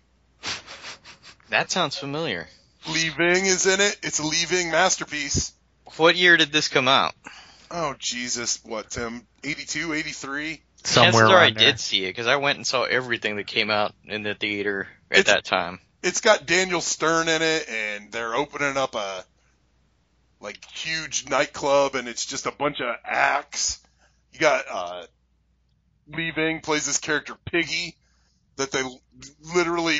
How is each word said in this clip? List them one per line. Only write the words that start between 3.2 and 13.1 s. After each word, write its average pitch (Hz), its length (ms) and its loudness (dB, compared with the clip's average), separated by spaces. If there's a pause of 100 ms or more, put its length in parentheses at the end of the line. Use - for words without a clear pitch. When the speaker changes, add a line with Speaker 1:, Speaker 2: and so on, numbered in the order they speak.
Speaker 2:
is 185 200 2
in 190 160 4
it. 202 220 2
It's 151 160 -4
a 151 60 -2
Lee 160 200 -2
Ving 170 260 -2
masterpiece. 156 800 0 (440)
Speaker 1:
What 170 180 6
year 175 220 8
did 151 140 6
this 151 160 2
come 131 200 2
out? 123 260 4 (580)
Speaker 2:
Oh, 160 260 -4
Jesus. 120 680 -6
What, 110 260 -10
Tim? 120 360 -8 (180)
Eighty-two, 147 500 -6
eighty-three? 151 680 -6 (220)
Speaker 3:
Somewhere - 280 6
Speaker 1:
Chances 113 100 6
are 185 160 8
I 175 100 10
Speaker 3:
around 113 100 2
there. 113 140 6
Speaker 1:
did 123 100 -6
see 95 240 -4
it, 92 80 -6
'cause 117 140 -4
I 131 100 2
went 143 200 0
and 113 100 -8
saw 123 160 0
everything 117 540 -2